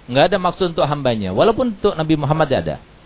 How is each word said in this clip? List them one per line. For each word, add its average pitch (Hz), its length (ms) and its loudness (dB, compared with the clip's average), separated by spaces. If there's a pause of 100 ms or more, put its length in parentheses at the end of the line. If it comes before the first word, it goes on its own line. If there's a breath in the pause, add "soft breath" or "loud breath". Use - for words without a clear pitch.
Nggak 143 240 4
ada 202 80 0
maksud 180 320 -2
untuk 156 160 0
hambanya. 117 480 -2
Walaupun 220 400 2
untuk 202 160 0
Nabi 156 240 0
Muhammad 151 320 0
ada. 82 320 -4 (260)